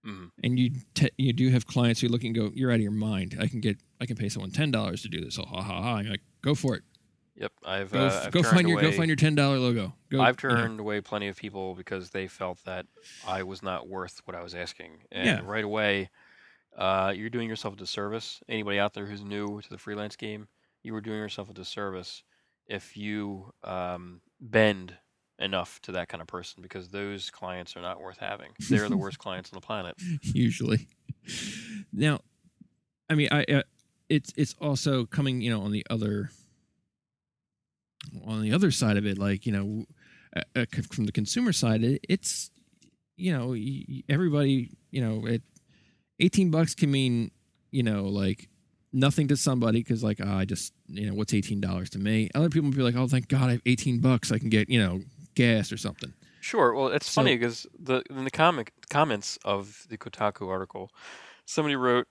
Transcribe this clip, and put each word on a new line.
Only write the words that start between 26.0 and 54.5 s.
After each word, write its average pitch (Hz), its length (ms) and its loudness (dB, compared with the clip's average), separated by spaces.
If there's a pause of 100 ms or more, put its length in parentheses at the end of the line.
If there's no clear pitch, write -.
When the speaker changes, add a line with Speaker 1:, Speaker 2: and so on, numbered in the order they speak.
Speaker 1:
kind 85 120 -12
of 82 60 -16
person, 87 360 -12
because 90 280 -14
those 101 400 -8
clients 90 440 -10
are 87 60 -14
not 87 220 -8
worth 92 160 -16
having. 101 320 -10 (180)
They're 107 220 2
the - 60 0
Speaker 2:
<laughs> - 20 0
Speaker 1:
worst 98 200 -6
clients 92 320 -10
on 95 80 -18
the 90 80 -20
planet. 92 280 -8 (280)
Speaker 2:
Usually. 117 680 0 (1000)
Now, 143 300 0 (880)
I 160 60 2
mean, 147 180 4
I, 147 120 4
uh, 139 180 4 (480)
it's, 151 260 2
it's - 240 0
also 135 460 0
coming, 131 340 0
you 117 100 0
know, 107 120 0
on 104 100 -2
the 107 160 -2
other, 104 420 -2 (2000)
on 110 160 -4
the 107 100 2
other 185 180 4
side 107 260 2
of 101 100 0
it, 98 120 -2
like, 98 280 0
you 113 60 0
know, 101 320 -2 (520)
uh, 80 40 -2 (200)
uh, 120 40 0 (100)
c-, - 80 -2
from - 240 -2
the 104 60 -2
consumer 208 400 0
side, 110 320 4
it, 131 240 0
it's, - 420 -2 (640)
you 180 160 0
know, 123 160 0
y-, 131 400 -4
y-, 131 200 -8
everybody, 143 640 4 (200)
you 139 120 -2
know, 110 240 -2
it, 117 160 0 (760)
eighteen 185 320 6
bucks 160 240 4
can 147 160 2
mean, 127 400 2 (400)
you 135 120 0
know, 104 220 2
like, 98 440 0 (440)
nothing 139 360 4
to 143 80 6
somebody 117 460 4
'cause, 113 200 0
like, 107 200 0
"Oh, 101 100 -2
I 95 120 2
just, 95 280 -6 (140)
you 101 200 -6
know, 98 80 -4
what's 104 200 -2
eighteen 101 260 0
dollars 92 300 -4
to - 80 -10
me?" 107 360 2
Other 160 140 4
people 147 220 2
will 131 60 0
be 135 60 2
like, 120 140 2
"Oh, 131 100 2
thank 123 220 0
God 135 200 4
I 123 40 4
have 120 140 0
eighteen 123 340 2
bucks. 123 320 4
I 107 60 2
can 113 100 -2
get, 107 220 4